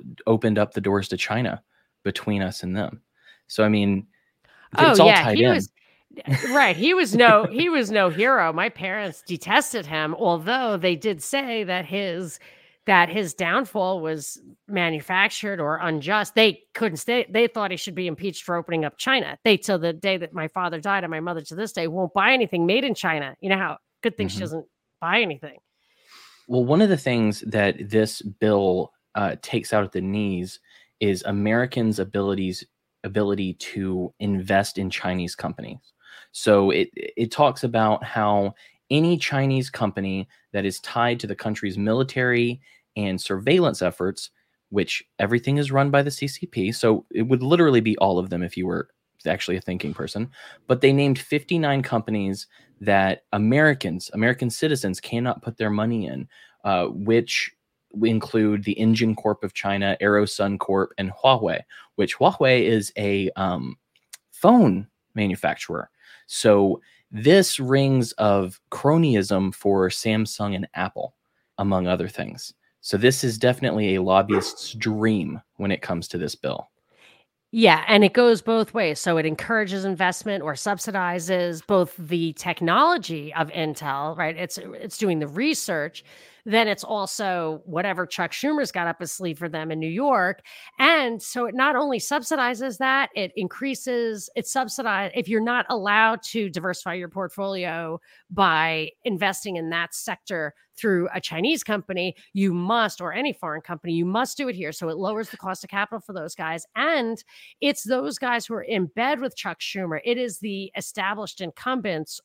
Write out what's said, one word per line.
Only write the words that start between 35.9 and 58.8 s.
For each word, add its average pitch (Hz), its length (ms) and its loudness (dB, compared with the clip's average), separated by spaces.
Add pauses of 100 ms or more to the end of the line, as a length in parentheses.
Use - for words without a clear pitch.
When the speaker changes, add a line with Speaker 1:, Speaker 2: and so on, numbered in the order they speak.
Speaker 1:
So 101 400 4
it, 90 240 2
it - 360 -4
talks 135 340 2
about 110 360 2
how 104 520 0 (360)
any 160 280 4
Chinese 135 520 0
company 95 600 -4 (240)
that 98 100 -2
is 95 160 -4
tied 120 400 0
to 107 80 -8
the 101 80 -8
country's 101 420 -6
military 120 840 0 (340)
and 98 240 -4
surveillance 127 600 0
efforts, 90 480 -4 (400)
which 98 340 -2 (160)
everything 120 380 0
is 143 120 0
run 139 220 2
by 143 100 4
the 143 100 -2
C 143 180 -6
C - 160 -10
P, 110 260 -2
so 113 420 2
it 113 100 0
would 127 200 2
literally 147 380 6
be 110 160 0
all 95 200 4
of 92 120 -2
them 87 120 -4
if 85 140 -6
you 90 120 -4
were 85 220 -4 (360)
actually 90 320 -2
a 90 40 -6
thinking - 320 -6
person, 107 360 -6 (380)
but 127 120 2
they 135 140 6
named 139 260 2
fifty-nine 147 640 -2
companies 104 640 -2 (320)
that 98 440 2 (100)
Americans, 113 800 2
American 120 360 0
citizens 131 500 -2
cannot 120 420 -4
put 117 160 -10
their 107 140 -2
money 107 340 0
in, 65 220 -8 (360)
uh, 95 220 2
which 113 680 0 (520)
include 107 600 2
the 104 160 -2
Engine 113 360 2